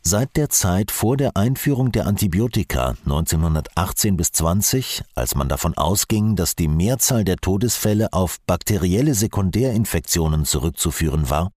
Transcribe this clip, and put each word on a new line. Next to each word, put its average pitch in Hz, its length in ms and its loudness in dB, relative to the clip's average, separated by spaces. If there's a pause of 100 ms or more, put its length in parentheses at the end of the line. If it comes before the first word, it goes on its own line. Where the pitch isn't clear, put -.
Seit 113 360 0
der 147 120 0
Zeit 90 400 0
vor 127 280 0
der 135 200 0
Einführung 127 540 2
der 92 160 0
Antibiotika 98 880 0 (100)
neunzehnhundertachtzehn 80 1120 0
bis 82 140 0
zwanzig, 101 720 -2 (100)
als - 220 -4
man 69 140 0
davon - 280 -2
ausging, 104 580 0
dass 90 200 -2
die 82 140 0
Mehrzahl 107 560 0
der 92 100 0
Todesfälle 107 760 0
auf 92 240 -2 (100)
bakterielle 95 680 0
Sekundärinfektionen 95 1300 0
zurückzuführen 76 840 -2
war 80 280 0